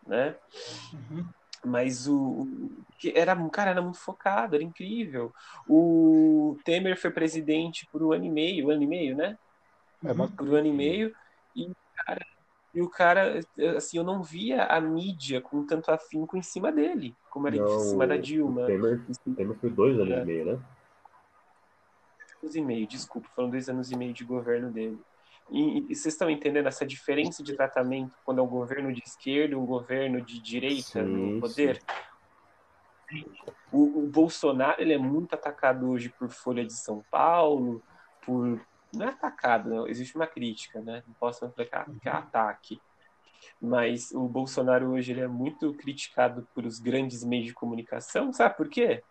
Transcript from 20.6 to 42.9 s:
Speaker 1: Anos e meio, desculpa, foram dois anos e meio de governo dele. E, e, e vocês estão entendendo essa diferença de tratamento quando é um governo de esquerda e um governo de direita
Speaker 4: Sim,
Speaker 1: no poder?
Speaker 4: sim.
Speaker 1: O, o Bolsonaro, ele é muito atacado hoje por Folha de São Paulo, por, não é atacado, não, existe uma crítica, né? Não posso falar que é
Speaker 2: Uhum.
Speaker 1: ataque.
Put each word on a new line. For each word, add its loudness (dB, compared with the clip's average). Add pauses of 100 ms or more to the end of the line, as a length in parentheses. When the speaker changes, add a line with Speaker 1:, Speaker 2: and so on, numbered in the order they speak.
Speaker 1:
Anos -8
e -2
meio, -2
desculpa, -12
foram -2
dois -4
anos -4
e -4
meio -6
de -14
governo -2
dele. -6 (520)
E, 0
e, 2 (120)
e -4
vocês -4
estão 0
entendendo 0
essa -4
diferença -2
de -6
tratamento -2
quando 0
é 4
um 4
governo -4
de -8
esquerda 0
e -2
um -2
governo -2
de -14
direita -4
Speaker 4:
Sim, -2
Speaker 1:
no -2
poder? 0 (1300)
Speaker 4:
sim. -12 (480)
Speaker 1:
O, 4
o -2
Bolsonaro, 2
ele 4
é 4
muito 0
atacado 0
hoje -2
por -10
Folha -4
de -10
São -8
Paulo, 2 (420)
por, -2 (320)
não -4
é 0
atacado, 0
não, -2
existe -8
uma 0
crítica, -8
né? -12
Não -20
posso -4
falar -6 (320)
que -6
é -4
Speaker 2:
Uhum. -2
Speaker 1:
ataque. -4 (800)